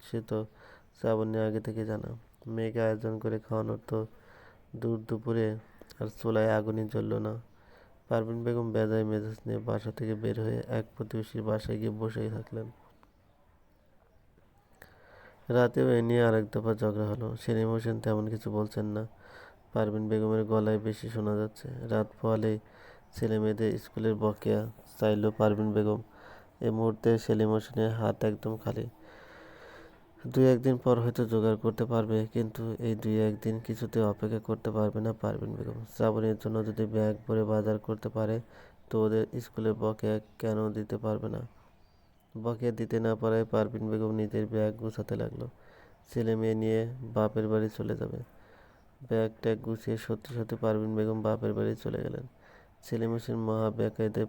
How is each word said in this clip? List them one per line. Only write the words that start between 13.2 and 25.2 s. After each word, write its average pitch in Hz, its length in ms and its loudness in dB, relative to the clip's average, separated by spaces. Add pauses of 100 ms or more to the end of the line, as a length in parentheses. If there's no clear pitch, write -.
রাতেও 123 400 4
এ 120 120 6
নিয়ে 120 220 4
আরেক 110 280 4
দফা 113 240 0
ঝগড়া 107 300 0
হলো। 110 360 -4
সেলিম 110 260 0
হোসেন 113 320 -2
তেমন 110 300 0
কিছু 110 220 -6
বলছেন 107 340 -2
না, 107 220 -4 (680)
পারভিন 107 360 0
বেগমের 110 360 2
গলায় 107 340 2
বেশি 110 300 -4
শোনা 107 260 -2
যাচ্ছে। 107 320 -4 (200)
রাত 110 200 2 (140)
পোহালেই 110 380 2 (560)
ছেলে 110 240 2
মেয়েদের 107 380 2
স্কুলের 107 380 0
বকেয়া 107 560 0 (280)
চাইল 107 380 4